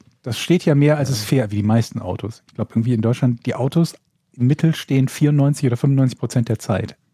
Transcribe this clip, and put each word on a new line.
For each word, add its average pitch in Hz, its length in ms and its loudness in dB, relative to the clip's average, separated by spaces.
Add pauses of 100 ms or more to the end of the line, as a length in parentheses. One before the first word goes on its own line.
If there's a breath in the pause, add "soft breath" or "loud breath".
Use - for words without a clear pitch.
(220)
das 120 160 -8
steht - 260 0
ja 156 100 4
mehr, 147 220 4
als 135 140 -2
es 113 120 -4
fährt, 120 280 0
wie 104 60 -4
die 104 60 0
meisten 110 380 0
Autos. 98 480 -10
Ich - 60 -20
glaub, 135 160 -6
irgendwie 117 240 0
in 110 80 -2
Deutschland, 120 440 0
die 123 80 -4
Autos 147 400 0 (380)
im 123 140 -2
Mittel 156 280 2
stehen 131 340 0
vierundneunzig 143 580 2
oder 120 100 0
fünfundneunzig 135 420 2
Prozent 120 300 -2
der 110 100 0
Zeit. - 380 -4 (180)